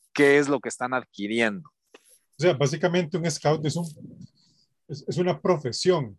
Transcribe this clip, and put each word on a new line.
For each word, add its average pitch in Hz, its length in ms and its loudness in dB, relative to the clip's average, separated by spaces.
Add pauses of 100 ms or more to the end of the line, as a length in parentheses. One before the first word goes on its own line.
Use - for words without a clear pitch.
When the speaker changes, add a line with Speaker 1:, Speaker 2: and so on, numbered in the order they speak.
(120)
Speaker 1:
qué 143 240 6
es 143 140 2
lo 135 100 0
que - 80 -10
están 123 240 -8
adquiriendo. 107 800 -4 (240)
Speaker 2:
O - 480 -20
sea, 175 100 6
básicamente 156 640 0
un 165 140 -2
scout 151 340 0
es 151 120 -2
un, 170 100 -6 (1000)
es, - 220 -14
es 127 80 -4
una 180 240 0
profesión 147 800 0